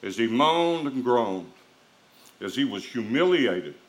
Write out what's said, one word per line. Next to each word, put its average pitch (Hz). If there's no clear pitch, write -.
as 98
he 117
moaned 160
and 131
groaned, 101
as 101
he 139
was 101
humiliated 117